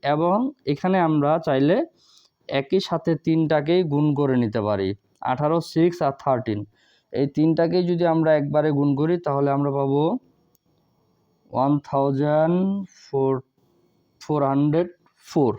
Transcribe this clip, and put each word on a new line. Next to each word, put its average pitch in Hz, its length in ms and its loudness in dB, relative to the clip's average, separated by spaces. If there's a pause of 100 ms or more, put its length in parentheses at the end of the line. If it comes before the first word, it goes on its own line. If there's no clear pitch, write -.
(140)
এবং 170 220 0 (360)
এখানে 185 240 0 (120)
আমরা 147 220 2 (160)
চাইলে 143 300 2 (720)
একই 139 400 -2
সাথে 170 240 -2 (140)
তিনটাকেই 160 560 2 (100)
গুণ 151 140 2 (120)
করে 139 240 2
নিতে 113 260 -2
পারি, 98 200 0 (440)
আঠারো, 147 260 0 (140)
সিক্স 175 240 0 (100)
আর 139 160 -2
থার্টিন, 117 380 -2 (520)
এই 139 140 -2 (100)
তিনটাকেই 165 540 2
যদি 175 140 0 (100)
আমরা 160 160 2 (100)
একবারে 147 280 0 (100)
গুণ 143 120 2 (100)
করি, 160 140 2 (120)
তাহলে 139 300 0
আমরা 143 220 0
পাবো 139 240 0 (1500)
ওয়ান 135 180 2 (160)
থাউজেন্ড 147 680 0 (440)
ফোর, 135 300 -2 (880)
ফোর 151 200 -2 (100)
হান্ড্রেড 147 380 0 (380)
ফোর। 131 320 0